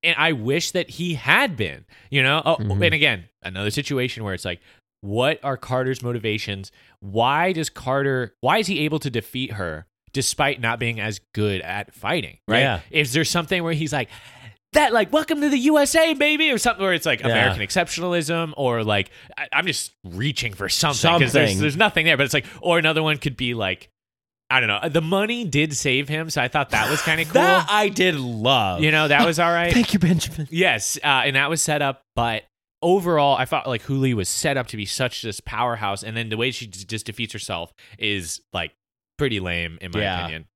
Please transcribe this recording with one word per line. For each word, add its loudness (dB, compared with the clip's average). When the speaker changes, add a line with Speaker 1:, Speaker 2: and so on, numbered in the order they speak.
Speaker 1:
and 2
I 2
wish -2
that -2
he -6
had 2
been, -6
you 0
know? 2
Oh, 4
Speaker 2:
Mm-hmm. 0
Speaker 1:
and 4
again, 2
another -4
situation -4
where -4
it's -8
like, -6
what -2
are -4
Carter's -4
motivations? -4
Why 0
does -4
Carter, -2
why 0
is -2
he -2
able 0
to -6
defeat -6
her -6
despite 0
not 0
being -4
as -4
good 0
at -8
fighting, -4
right? 2
Speaker 2:
Yeah. 0
Speaker 1:
Is 0
there 2
something -2
where -2
he's -4
like, -2
that, 4
like, 2
"Welcome 0
to 2
the 2
U 4
S 4
A, 4
baby," 2
or 2
something 0
where 2
it's -2
like 2
Speaker 2:
Yeah. -2
Speaker 1:
American 2
exceptionalism, -2
or 0
like, 0
I, -8
I'm 0
just -6
reaching -4
for -6
something 2
'cause 4
there's, 4
Speaker 2:
Something. 0
Speaker 1:
there's 0
nothing 2
there, 6
but 2
it's -2
like, 0
or 2
another 2
one 0
could -4
be -2
like, -4
I 4
don't 0
know. 0
The 2
money 0
did 0
save 0
him, -4
so -2
I 2
thought 0
that 2
was 0
Speaker 2:
<laughs> -4
Speaker 1:
kinda 0
cool. -12
Speaker 2:
That 4
I 2
did 2
love. 0
Speaker 1:
You 2
know, 2
that 6
was 0
all 2
right. 0
Speaker 2:
<laughs> -
Thank 2
you, 2
Benjamin. 0
Speaker 1:
Yes, 0
uh, 2
and 0
that 2
was -2
set 0
up, -2
but -2
overall, 4
I 2
thought, -2
like, -2
Hu -4
Lee 2
was -2
set 0
up -4
to -12
be -6
such -4
this -8
powerhouse, -4
and -8
then -6
the -4
way 0
she -10
j-, -16
just -8
defeats -8
herself -8
is, -4
like, -6
pretty -2
lame, -4
in -14
my -2
Speaker 2:
Yeah. -2
Speaker 1:
opinion. -8